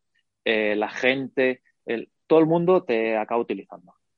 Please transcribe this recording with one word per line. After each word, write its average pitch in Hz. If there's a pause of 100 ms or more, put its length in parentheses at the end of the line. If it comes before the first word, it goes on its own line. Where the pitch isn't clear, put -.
(440)
eh, 107
la 107
gente, 131 (240)
el, 117 (160)
todo 160
el 156
mundo 175
te 113
acaba 117
utilizando, 101 (240)